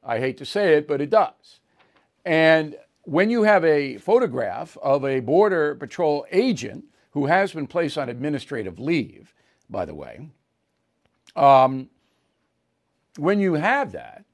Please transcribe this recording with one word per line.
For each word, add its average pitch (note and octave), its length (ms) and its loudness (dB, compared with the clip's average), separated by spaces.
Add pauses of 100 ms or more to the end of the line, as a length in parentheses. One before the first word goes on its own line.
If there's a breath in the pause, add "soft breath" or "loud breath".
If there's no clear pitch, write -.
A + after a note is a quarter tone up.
I A#2 160 -4
hate B2+ 200 -4
to C#3 60 -14
say F#3+ 300 2
it, D3+ 140 0
but C#3 120 -2
it C#3+ 100 -4
does. - 500 0 (640)
And D#3+ 520 4 (280)
when F3 260 0
you A#3 140 2
have G3+ 200 4
a C#3+ 340 0
photograph C3 840 -2
of C#3 220 0
a C3+ 160 -2
Border D#3 560 0
Patrol D3 560 -4
agent F3+ 520 -2 (280)
who C#3+ 140 -4
has F#3 260 0
been D#3 140 -8
placed E3+ 300 -4
on C#3 120 -6
administrative B2 720 -8
leave, C#3 560 -6 (340)
by F#2 160 -6
the D#2 100 -14
way, D2 340 -18 (1080)
um, C3+ 520 4 (1300)
when F#3+ 220 0
you F#3 140 2
have G#3+ 360 -2
that A#1 420 -16